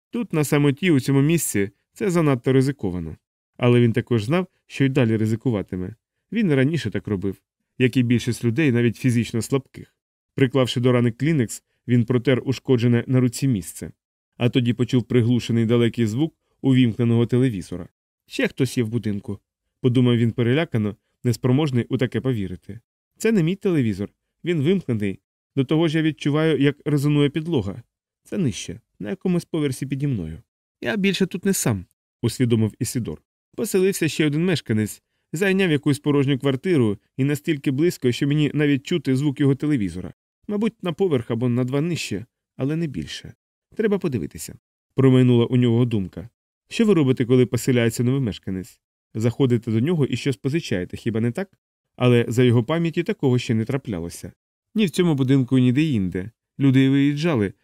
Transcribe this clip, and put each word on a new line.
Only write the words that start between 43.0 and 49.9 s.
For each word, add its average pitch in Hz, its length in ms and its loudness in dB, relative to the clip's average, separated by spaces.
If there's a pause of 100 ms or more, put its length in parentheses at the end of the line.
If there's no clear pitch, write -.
Треба 208 220 0
подивитися", 101 600 -8 (360)
промайнула 127 520 6
у 127 100 0
нього 123 280 2
думка. 101 440 -4 (400)
Що 226 180 0
ви 208 80 6
робите, 131 300 2
коли 127 220 4
поселяється 120 580 0
новий 131 160 0
мешканець? 95 600 -8 (340)
Заходите 117 580 0
до 113 80 2
нього 147 260 0